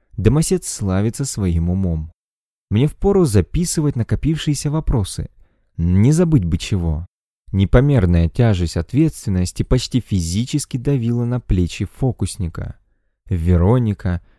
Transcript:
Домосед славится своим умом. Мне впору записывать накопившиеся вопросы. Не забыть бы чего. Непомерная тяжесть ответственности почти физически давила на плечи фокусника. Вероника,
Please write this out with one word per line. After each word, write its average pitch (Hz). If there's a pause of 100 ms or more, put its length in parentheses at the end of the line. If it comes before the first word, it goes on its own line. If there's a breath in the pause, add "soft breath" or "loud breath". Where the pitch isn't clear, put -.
(160)
Домосед 147
славится 101
своим 87
умом. 85 (580)
Мне 113
впору 190
записывать 143
накопившиеся 143
вопросы. 143 (480)
Не 95
забыть 156
бы 82
чего. 82 (460)
Непомерная 95
тяжесть 95
ответственности 92
почти -
физически 104
давила 120
на 120
плечи 90
фокусника. - (520)
Вероника, 90 (160)